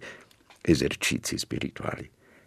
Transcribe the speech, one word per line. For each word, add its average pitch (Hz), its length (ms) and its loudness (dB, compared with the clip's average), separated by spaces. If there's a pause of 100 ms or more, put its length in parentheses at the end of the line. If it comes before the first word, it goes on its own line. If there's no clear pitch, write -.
(600)
esercizi - 800 2
spirituali. - 680 -4 (400)